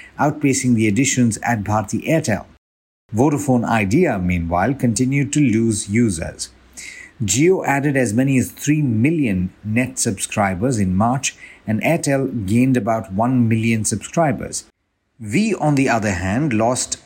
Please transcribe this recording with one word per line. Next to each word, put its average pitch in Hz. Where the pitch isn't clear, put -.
outpacing 127
the 110
additions 120
at 110
Bharti 107
Airtel. 151
Vodafone 127
Idea, 110
meanwhile, 87
continued 131
to 151
lose 113
users. 95
Jio 147
added 139
as 110
many 131
as -
three 151
million 117
net 120
subscribers 104
in 92
March, 120
and 107
Airtel 135
gained 123
about 107
one 120
million 113
subscribers. -
Vi, 143
on 151
the 135
other 107
hand, 104
lost 117